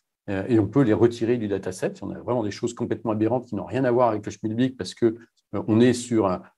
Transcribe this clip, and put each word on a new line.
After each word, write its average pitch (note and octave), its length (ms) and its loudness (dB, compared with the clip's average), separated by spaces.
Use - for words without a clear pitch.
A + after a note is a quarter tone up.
euh, G2 200 -4
et A#2+ 100 4
on G2+ 80 4
peut A#2+ 160 2
les A2 100 2
retirer A#2 440 2
du A2 100 -4
dataset. G2 480 -4
Si - 80 -18
on F#2+ 80 -8
a F#2 80 -10
vraiment A#2+ 240 -4
des G#2 80 -4
choses A#2+ 240 -6
complètement A2+ 380 -4
aberrantes A2 340 0
qui - 80 -10
n'ont F#2 100 -6
rien A#2+ 200 -2
à B2 80 2
voir B2 160 4
avec G#2+ 180 -4
le - 60 -8
schmilblick A#2+ 440 -2
parce F#2+ 180 -8
que, A2+ 220 2
euh, G2 140 -4
on G#2+ 100 4
est B2 140 6
sur A#2 340 0
un, F#2 160 -2